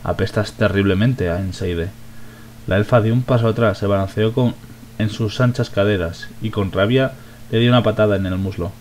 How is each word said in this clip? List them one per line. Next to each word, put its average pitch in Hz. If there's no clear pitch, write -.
"Apestas 95
terriblemente 98
a 85
Enseide". 90
La 92
elfa 107
dio 110
un 127
paso 117
atrás, 110
se 101
balanceó 101
con, 120
en 110
sus 110
anchas 123
caderas 98
y 110
con 98
rabia 123
le 113
dio 120
una 123
patada 107
en 95
el 92
muslo. 95